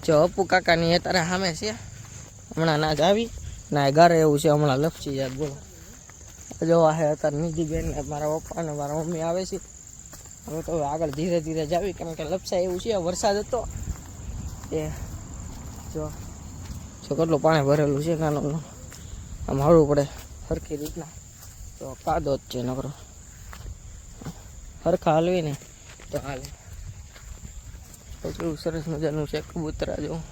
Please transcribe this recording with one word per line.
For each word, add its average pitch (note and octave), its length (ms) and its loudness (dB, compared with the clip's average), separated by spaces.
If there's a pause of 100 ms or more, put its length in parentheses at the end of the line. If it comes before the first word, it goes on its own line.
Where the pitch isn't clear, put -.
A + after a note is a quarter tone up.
જો, D#3 160 8
અપુ F3+ 220 2
કાકાની E3+ 500 4
અત્યારે F3 340 2
સામે F#3 260 0
છે. G#3+ 160 -4
હમણાં - 1080 -2
ના D#3 160 2
જ D3 60 0
આવી. G3+ 300 4 (420)
ના, C#3+ 180 4
ઘરે E3 280 10
એવું D3+ 220 6
છે, E3 80 4
હમણાં D3 300 6
લપસી C#3+ 360 -2
જાય, C3+ 140 -2
બોલો. C#3 280 -6 (1080)
જો, E3 140 6
આ D#3 180 6
છે E3 40 2
અત્યારે D3+ 340 2
નિધિબેન D#3+ 480 -2
ને D3+ 160 -2
મારા D3+ 380 -2
પપ્પા - 240 -6
ને D#3 100 -2
મારા D3 220 -4
મમ્મી D#3+ 260 -2
આવે E3+ 240 0
છે. F#3 160 -6 (880)
હવે D#3+ 140 -6
તો E3 160 -2
આગળ D3+ 320 -2
ધીરે E3+ 300 0
ધીરે D#3 260 -2
જાવી, F3 260 0
કેમ E3+ 220 -8
કે D#3 100 -8
લપસાય F3+ 380 -2
એવું F3+ 180 -2
છે, A3+ 140 -2
વરસાદ F#3 420 0
હતો. G#3+ 320 -2 (1040)
એ D#3 160 -2 (1040)
જો, D3+ 180 -4 (960)
જો, C#3+ 60 0
કેટલું D#3+ 280 4
પાણી D#3 240 6
ભરેલું C#3+ 380 4
છે, E3 140 2
નાનું D3 240 2
નાનું. D3 200 -2 (840)
આમ C3+ 140 0
હળવું D#3 260 8
પડે C#3+ 180 4 (420)
સરખી D#3+ 280 -4
રીતના. D#3 280 -8 (720)
તો C3 260 -10
કાદો D#3 320 2
જ - 40 -6
છે - 220 -6
નકરો. B2+ 280 -4 (2000)
હરખા E3+ 300 4
હલવી F3 260 4
ને D3 140 -2 (560)
તો D3 60 -2
હાલે. C3+ 240 -8 (1800)
તો - 80 -6
કેવું D#3+ 280 -4
સરસ D#3+ 300 -4
મજાનું D3+ 400 -2
છે D3+ 120 -4
કબૂતરા, - 540 -6
જો. D#3 260 -4 (120)